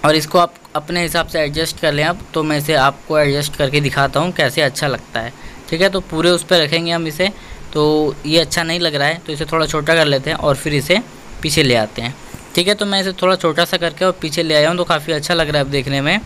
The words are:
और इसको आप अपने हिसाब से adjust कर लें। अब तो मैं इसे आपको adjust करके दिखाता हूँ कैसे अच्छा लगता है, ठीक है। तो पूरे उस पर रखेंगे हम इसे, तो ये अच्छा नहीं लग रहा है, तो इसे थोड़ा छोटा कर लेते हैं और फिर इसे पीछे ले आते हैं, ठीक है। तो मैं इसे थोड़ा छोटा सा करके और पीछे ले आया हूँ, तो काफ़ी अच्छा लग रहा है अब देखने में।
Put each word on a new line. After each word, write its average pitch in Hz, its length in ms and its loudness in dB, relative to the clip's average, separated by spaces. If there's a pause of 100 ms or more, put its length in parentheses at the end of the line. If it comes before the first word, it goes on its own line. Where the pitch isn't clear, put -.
और 156 100 4
इसको 156 240 2
आप 170 140 2 (220)
अपने 160 260 -4
हिसाब 165 260 0
से 165 120 -4
adjust 151 400 -2
कर 156 140 2
लें। 147 120 0
अब 180 140 -2 (140)
तो 160 100 0
मैं 156 140 0
इसे 147 180 0
आपको 139 440 2
adjust 143 360 0
करके 147 260 2
दिखाता 139 380 0
हूँ 175 140 0
कैसे 156 280 0
अच्छा 143 260 0
लगता 120 320 -4
है, 113 140 -8 (360)
ठीक 165 120 0
है। 196 80 4
तो 190 120 -2
पूरे 165 280 0
उस 170 140 2
पर 175 180 4
रखेंगे 165 300 0
हम 170 160 -2
इसे, 165 220 -2 (440)
तो 151 420 2 (100)
ये 156 140 4
अच्छा 160 240 0
नहीं 165 160 -2
लग 165 160 -2
रहा 143 120 2
है, 165 100 0
तो 165 160 -10
इसे 151 120 -6
थोड़ा 160 200 0
छोटा 156 300 0
कर 160 100 4
लेते 139 240 0
हैं 160 100 -2
और 147 160 2
फिर 151 200 -4
इसे 180 240 2 (420)
पीछे 156 220 0
ले 123 120 4
आते 110 260 0
हैं, 120 140 -6 (400)
ठीक 175 120 2
है। 208 80 2
तो 208 100 -4
मैं 196 160 0
इसे 185 120 -4
थोड़ा 185 240 2
छोटा 165 280 0
सा 185 120 -4
करके 170 280 -2
और 180 160 2
पीछे 160 220 -2
ले 156 120 0
आया 147 140 6
हूँ, 175 80 0
तो 175 80 0
काफ़ी 160 280 -2
अच्छा 151 200 -2
लग 160 160 0
रहा 147 80 0
है 139 80 2
अब 139 60 -8
देखने 139 300 -2
में। 170 240 0